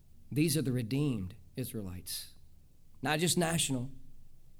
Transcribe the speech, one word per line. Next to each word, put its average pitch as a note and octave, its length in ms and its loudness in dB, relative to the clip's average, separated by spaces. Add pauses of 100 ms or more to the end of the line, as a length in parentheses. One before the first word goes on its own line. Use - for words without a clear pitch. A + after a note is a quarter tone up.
(300)
These D3 260 4
are D#3 60 4
the B2+ 80 0
redeemed B2 640 2 (220)
Israelites. G2 720 -6 (760)
Not D3+ 160 2
just E3+ 180 4
national, D3+ 540 2 (680)